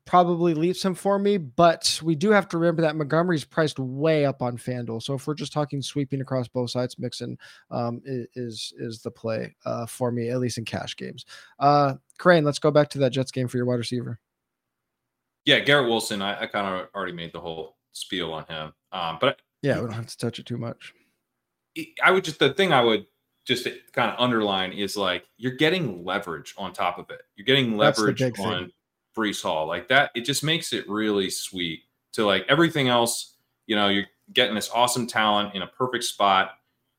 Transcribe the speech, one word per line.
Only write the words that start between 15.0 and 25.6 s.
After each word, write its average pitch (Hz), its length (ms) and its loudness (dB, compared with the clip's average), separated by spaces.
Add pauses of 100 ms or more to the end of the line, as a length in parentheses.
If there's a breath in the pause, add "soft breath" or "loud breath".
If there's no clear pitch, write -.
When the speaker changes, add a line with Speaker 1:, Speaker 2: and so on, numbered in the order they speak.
Speaker 2:
Yeah, 131 160 4
Garrett 139 280 4
Wilson, 107 340 -2
I, 101 200 -4
I 113 40 -4
kinda 95 480 -4
already 92 180 -6
made 85 220 -12
the 90 60 -12
whole 80 360 -10 (160)
spiel 85 420 -6
on 78 100 -8
him. 78 300 -12 (180)
Um, 85 280 -6
but 131 200 0 (220)
Speaker 1:
Yeah, 135 140 0
Speaker 2:
he 90 40 -4
Speaker 1:
we 120 60 -6
don't 110 80 -10
have 113 120 -10
to - 120 -16
touch 120 200 -6
it 117 60 -16
too 120 140 -10
much. - 340 -12 (800)
Speaker 2:
he, - 220 -14 (100)
I 165 60 8
would 185 140 4
just, 160 140 -8
the 139 140 4
thing 185 220 2
I 127 80 6
would 110 240 2 (400)
just 120 180 -2
kinda 117 540 -4
underline 104 540 0
is, 98 240 -6
like, 90 280 -2 (120)
you're 127 180 -4
getting 143 500 -2